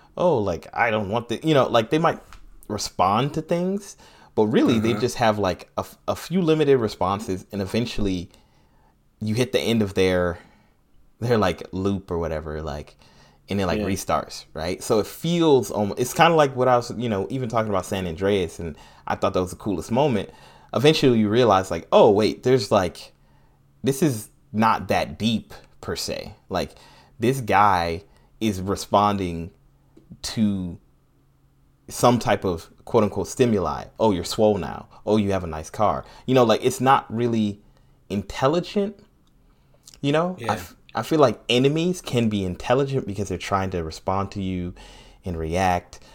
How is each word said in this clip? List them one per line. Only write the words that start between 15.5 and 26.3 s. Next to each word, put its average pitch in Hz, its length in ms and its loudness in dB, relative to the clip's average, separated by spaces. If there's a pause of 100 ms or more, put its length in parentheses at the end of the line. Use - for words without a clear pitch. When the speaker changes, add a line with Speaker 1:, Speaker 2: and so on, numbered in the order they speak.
Speaker 1:
almo-, 101 260 -2
it's 123 180 -4
kinda 170 200 4
like 143 220 2
what 127 120 2
I 123 80 4
was, 120 200 -2
you 120 140 -4
know, 98 180 -2
even 127 220 -6
talking 113 180 -2
about 95 160 0
San 95 220 -6
Andreas, 90 540 -2
and 82 160 -10 (300)
I - 100 -4
thought 95 180 -2
that 92 80 0
was 90 80 -4
the 90 60 -14
coolest 95 340 -6
moment. 120 400 0 (420)
Eventually 135 460 4
you 107 100 4
realize, 104 420 4
like, 85 220 -6
"Oh, 175 180 8
wait, 101 340 2
there's, 127 260 2
like, 95 420 0 (720)
this 139 180 0
is 123 260 0 (240)
not 107 360 0
that 85 300 -2
deep, 107 340 -2 (300)
per 87 140 -6
se." - 380 -8 (140)